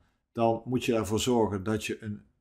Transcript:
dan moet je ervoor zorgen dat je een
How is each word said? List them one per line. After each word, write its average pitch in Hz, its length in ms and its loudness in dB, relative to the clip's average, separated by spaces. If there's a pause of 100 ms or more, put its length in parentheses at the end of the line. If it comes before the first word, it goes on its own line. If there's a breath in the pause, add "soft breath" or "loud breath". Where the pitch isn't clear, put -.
(320)
dan 117 340 2
moet 123 200 -2
je 123 100 4
ervoor 107 240 0
zorgen 104 440 2
dat 107 220 -2
je - 180 -8
een 104 220 -8 (160)